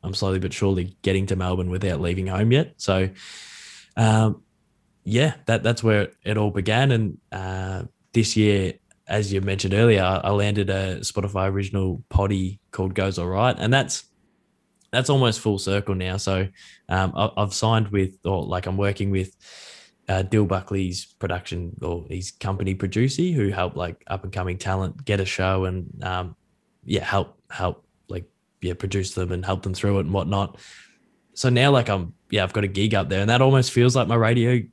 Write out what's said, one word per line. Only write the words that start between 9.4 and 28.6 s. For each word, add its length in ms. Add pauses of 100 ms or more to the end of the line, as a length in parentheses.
mentioned 320
earlier, 280
I, 140
I 140
landed 400
a 300
Spotify 500
original 580
potty 520 (100)
called 240
Goes 240
All 100
Right, 300
and 160
that's, 300 (880)
that's 200
almost 300
full 180
circle 360
now. 220
So, 320 (400)
um, 260
I, 220
I've 160
signed 360
with, 360
or, 200
like, 220
I'm 120
working 320
with, 260 (720)
uh, 140
Dill 240
Buckley's 580
production, 800
or 260
his 220
company 440
Producy, 580
who 180
help, 260
like, 300
up 180
and 80
coming 240
talent 480
get 160
a 60
show 400
and, 360
um, 340 (480)
yeah, 200
help, 340 (120)
help 340 (760)